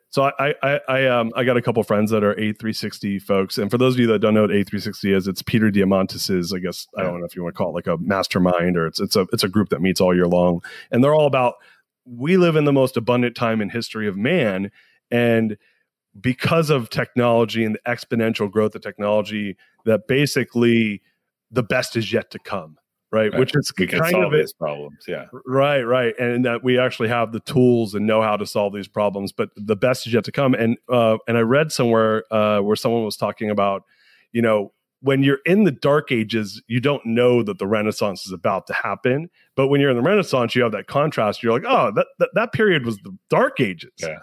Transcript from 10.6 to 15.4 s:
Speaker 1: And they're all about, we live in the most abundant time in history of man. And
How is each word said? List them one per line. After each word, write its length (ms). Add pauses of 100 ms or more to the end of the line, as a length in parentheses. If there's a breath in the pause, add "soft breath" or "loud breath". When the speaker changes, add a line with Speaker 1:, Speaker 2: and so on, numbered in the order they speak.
Speaker 1:
And 120
they're 120
all 120
about, 280 (500 soft breath)
we 320
live 180
in 100
the 80
most 240
abundant 380
time 260
in 80
history 380
of 100
man. 520 (400 soft breath)
And 480 (640)